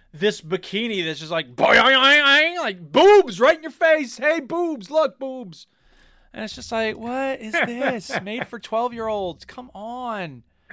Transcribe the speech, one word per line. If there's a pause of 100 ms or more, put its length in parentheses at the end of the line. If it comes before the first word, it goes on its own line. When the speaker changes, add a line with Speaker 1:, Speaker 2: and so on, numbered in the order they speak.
(140)
Speaker 1:
this
bikini
that's
just
like,
boing,
like, (120)
boobs
right
in
your
face.
"Hey,
boobs,
look,
boobs." (680)
And
it's
just
like,
what
is
this?
Speaker 2:
<laughs>
Speaker 1:
Made
for
twelve-year-olds.
Come
on. (300)